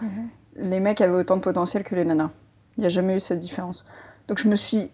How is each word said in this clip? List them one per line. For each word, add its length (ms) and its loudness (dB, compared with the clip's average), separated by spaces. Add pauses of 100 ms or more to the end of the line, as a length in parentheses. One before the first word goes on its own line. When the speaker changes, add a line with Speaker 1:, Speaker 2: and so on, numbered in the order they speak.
Speaker 1:
Mhm. 680 -8
Speaker 2:
Les 100 0
mecs 220 0
avaient 120 6
autant 220 2
de 60 0
potentiel 420 0
que 120 -10
les 100 2
nanas. 240 2 (480)
Il 60 0
y 20 2
a 40 4
jamais 280 2
eu 20 0
cette 200 -2
différence. 440 -8 (460)
Donc, 100 -2
je 80 2
me 80 6
suis 380 0